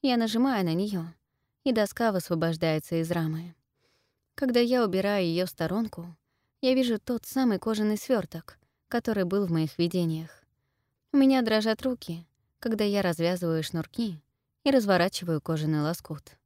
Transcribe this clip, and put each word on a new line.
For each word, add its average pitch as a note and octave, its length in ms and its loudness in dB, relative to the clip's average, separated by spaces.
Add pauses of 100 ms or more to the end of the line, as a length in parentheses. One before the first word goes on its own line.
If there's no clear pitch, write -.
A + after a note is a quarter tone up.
Я B3+ 160 2
нажимаю A3+ 480 2
на D#3+ 100 2
неё, F#3 320 -2 (580)
и C4 80 2
доска A3 400 0
высвобождается E3 880 0
из E3 100 -2
рамы. E3 440 -4 (800)
Когда A#3+ 260 2
я A#3+ 240 2
убираю F#3+ 400 0
её E3+ 220 0
в - 40 -10
сторонку, F3 640 -6 (460)
я C4 140 2
вижу B3 240 2
тот - 280 -6
самый A#3+ 320 0
кожаный G#3+ 380 0
свёрток, F#3+ 640 -4 (300)
который A3 360 -2
был F#3+ 220 0
в E3+ 40 -4
моих D#3+ 280 0
видениях. E3+ 680 -2 (680)
У C#4+ 40 2
меня C4+ 260 6
дрожат A3 400 2
руки, E3+ 440 -6 (320)
когда A3 260 -2
я G3+ 180 2
развязываю E3+ 600 0
шнурки E3+ 580 -6 (440)
и C#4+ 60 2
разворачиваю F3+ 680 2
кожаный D#3 420 -2
лоскут. D3+ 640 -8